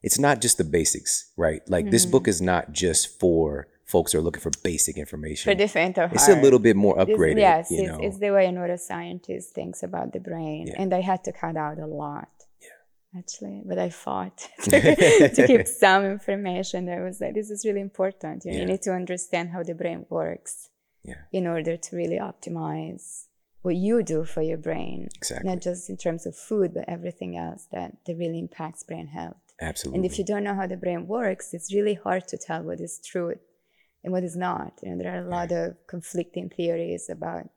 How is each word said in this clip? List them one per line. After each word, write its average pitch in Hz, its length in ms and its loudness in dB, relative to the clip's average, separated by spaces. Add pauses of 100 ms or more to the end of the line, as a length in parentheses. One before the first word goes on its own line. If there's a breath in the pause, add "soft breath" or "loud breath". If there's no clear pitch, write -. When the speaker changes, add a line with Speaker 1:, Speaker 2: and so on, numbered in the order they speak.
Speaker 1:
it's 107 160 2
not 143 200 6
just 117 200 2
the 92 40 4
basics, - 720 0
right? 78 320 2
Like, 92 220 2
this 117 160 6
book 131 200 4
Speaker 2:
Mm-hmm. - 40 4
Speaker 1:
is 87 120 2
not 90 320 2
just - 460 0
for 80 500 2 (160)
folks - 280 2
who 78 60 4
are - 20 0
looking 82 200 -2
for 82 100 -4 (120)
basic 82 340 -2
information. 127 540 -6
Speaker 2:
For 196 60 4
the 202 100 2
faint 185 300 0
of 175 160 0
Speaker 1:
It's - 160 4
a - 20 12
Speaker 2:
heart. 156 140 8
Speaker 1:
little 127 140 10
bit 107 180 8
more 101 180 6
Speaker 2:
This, 95 220 4
Speaker 1:
upgraded, 90 220 4
Speaker 2:
yes, 170 320 6
Speaker 1:
you 175 100 0
Speaker 2:
it's, 185 100 0
Speaker 1:
know? 160 100 -10
Speaker 2:
it's 196 180 -4
the 202 120 0
way 196 140 6
a 180 60 2
neuroscientist 180 1000 -6
thinks - 300 -8
about 180 300 -6
the 185 80 -6
brain. 165 460 -8
Speaker 1:
Yeah. - 100 -10
Speaker 2:
And 190 160 0
I 185 80 2
had 185 240 -2
to - 80 -6
cut 165 240 -6
out 151 200 -4
a 156 100 -10
lot. 147 420 -8 (320)
Speaker 1:
Yeah. - 580 -20
Speaker 2:
Actually, 202 460 -12
but 185 120 -4
I 180 120 0
fought - 480 -6 (160)
<laughs> - 100 -14
to, - 720 8
to 262 120 8
Speaker 1:
<laughs> - 20 6
Speaker 2:
keep 240 180 6
some 196 380 6
information 190 800 -4
that 180 180 -6
was 190 160 -8
like, 202 140 -4
"This 214 180 -4
is 208 140 -8
really 202 160 0
important. 190 640 -4
You 175 60 -6
know, 185 80 -4
you - 40 -2
Speaker 1:
Yeah. 185 80 -2
Speaker 2:
need 190 120 -2
to 190 100 -2
understand 180 560 -4
how 170 120 -6
the 170 140 -6
brain 170 340 -6
works - 600 -6 (340)
Speaker 1:
Yeah. - 120 -16 (180)
Speaker 2:
in 185 140 -2
order 165 280 -2
to - 220 -12
really 170 200 -2 (380)
optimize 160 680 -10 (360)
what 180 140 0
you 208 280 2
do 160 200 -2
for - 180 -2
your 160 160 -2
brain." 160 600 -6
Speaker 1:
Exactly. - 320 -6
Speaker 2:
Not 180 120 -4
just 180 280 -8
in 190 80 -10
terms 165 280 -4
of 170 100 -8
food, 190 380 -2
but 170 140 -6
everything 175 500 -8
else - 340 -10
that, - 340 -10
that 175 120 -6
really 165 220 -4
impacts 165 440 -12
brain 165 240 -12
health. 143 280 -12 (260)
Speaker 1:
Absolutely. 80 360 -6
Speaker 2:
And 185 80 0
if 175 120 -4
you 190 80 -2
don't 202 180 -2
know 202 120 -4
how 190 120 -4
the 180 100 -8
brain 175 300 -6
works, 214 460 -4
it's 175 200 -10
really 208 200 2
hard 185 360 -2
to 170 80 -10
tell 165 260 -8
what 170 160 -8
is 170 240 -12
true 175 320 -4 (680)
and 185 80 -6
what 185 120 -2
is 165 120 -8
not. 180 460 -4
You 190 140 -12
know, 180 80 -6
there 180 100 -6
are 180 80 -6
a 180 80 -10
Speaker 1:
Yeah. 175 100 -4
Speaker 2:
lot 170 120 -4
of 170 240 -4 (120)
conflicting 180 640 -8
theories 170 600 -4
about 165 480 -8